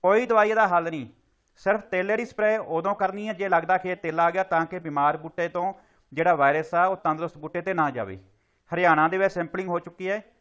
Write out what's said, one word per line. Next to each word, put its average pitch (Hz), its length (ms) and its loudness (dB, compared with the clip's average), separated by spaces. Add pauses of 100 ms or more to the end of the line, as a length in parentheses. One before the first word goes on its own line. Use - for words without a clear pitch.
ਕੋਈ 214 220 4
ਦਵਾਈ 220 280 4
ਦਾ 220 140 4
ਹੱਲ 170 220 0
ਨਹੀਂ, 139 180 -8 (540)
ਸਿਰਫ 208 200 0
ਤੇਲੇ 196 360 -2
ਦੀ 233 80 -4
ਸਪਰੇਅ 214 340 0
ਉਦੋਂ 175 360 -4
ਕਰਨੀ 202 320 -4
ਹੈ 214 60 -6
ਜੇ 190 160 -4
ਲੱਗਦਾ 175 280 2
ਕਿ 180 120 -4
ਇਹ 180 60 -2
ਤੇਲਾ 170 300 0
ਆ 170 60 2
ਗਿਆ, 190 120 -2
ਤਾਂ 165 220 0
ਕਿ 175 140 -10
ਬਿਮਾਰ 147 380 0
ਬੂਟੇ 160 300 -6
ਤੋਂ 180 260 -4 (380)
ਜਿਹੜਾ 165 240 2
ਵਾਇਰਸ 147 380 2
ਆ, 175 120 4
ਉਹ 190 100 0
ਤੰਦਰੁਸਤ 160 420 -4
ਬੂਟੇ 156 240 -8
'ਤੇ 185 120 -4
ਨਾ 151 160 0
ਜਾਵੇ। 98 300 -8 (520)
ਹਰਿਆਣਾ 165 360 4
ਦੇ 185 100 0
ਵਿੱਚ 190 160 2
ਸੈਂਪਲਿੰਗ 180 360 -6
ਹੋ 175 100 -2
ਚੁੱਕੀ 175 300 -10
ਹੈ 208 80 -2 (240)